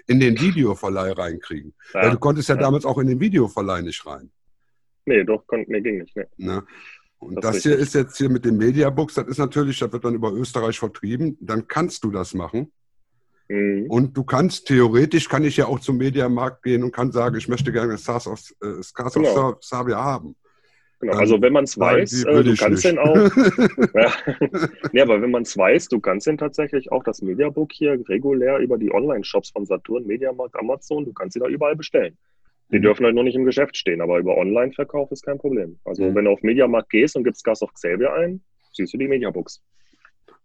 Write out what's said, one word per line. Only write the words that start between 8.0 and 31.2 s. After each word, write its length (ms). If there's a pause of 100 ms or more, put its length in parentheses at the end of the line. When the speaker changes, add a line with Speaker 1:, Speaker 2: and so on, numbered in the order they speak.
Speaker 1:
hier 120
mit 160
den 120
Mediabooks, 580
das 120
ist 100
natürlich, 420
das 140
wird 100
dann 100
über 200
Österreich 440
vertrieben, 600
dann 280
kannst 360
du 80
das 220
machen. 380 (760)
Speaker 2:
Mhm. 420
Speaker 1:
Und 280
du 80
kannst, 420
theoretisch 640
kann 160
ich 120
ja 100
auch 120
zum 180
Mediamarkt 680
gehen 200
und 80
kann 220
sagen, 240
„Ich 100
möchte 240
gerne 260
Scars 300
of, 140 (200)
äh, 220
Scars 320
of 80
Speaker 2:
Genau. 100
Speaker 1:
Sa-, 280
Sarvia 420
haben.“ 320 (640)
Speaker 2:
Genau, 140
Speaker 1:
Dann 80
Speaker 2:
also 200
wenn 120
man's 200
Speaker 1:
sagen 320
Speaker 2:
weiß, 60
Speaker 1:
die, 180
Speaker 2:
äh, 40
Speaker 1:
„Will 100
Speaker 2:
du 100
Speaker 1:
ich 60
Speaker 2:
kannst 260
Speaker 1:
nicht.“ 0
Speaker 2:
den 140
auch. 300
Speaker 1:
<laughs> 640
Speaker 2:
Ja. 180 (800)
Nee, 100
aber 200
wenn 100
man's 260
weiß, 320
du 100
kannst 260
den 120
tatsächlich 540
auch, 120
das 180
Mediabook 500
hier, 280 (100)
regulär 480
über 200
die 140
Online-Shops 600
von 140
Saturn, 420
Mediamarkt, 480
Amazon, 500
du 80
kannst 200